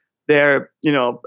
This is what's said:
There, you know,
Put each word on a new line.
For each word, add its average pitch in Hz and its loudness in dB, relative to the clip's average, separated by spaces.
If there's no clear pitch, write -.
There, 147 0
you 156 -2
know, 123 -2